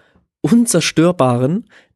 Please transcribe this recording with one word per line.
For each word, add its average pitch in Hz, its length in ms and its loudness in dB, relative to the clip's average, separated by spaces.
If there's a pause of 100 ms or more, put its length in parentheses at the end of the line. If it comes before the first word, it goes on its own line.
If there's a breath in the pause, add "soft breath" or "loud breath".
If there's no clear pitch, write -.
(420 soft breath)
unzerstörbaren, 165 1200 0 (300 soft breath)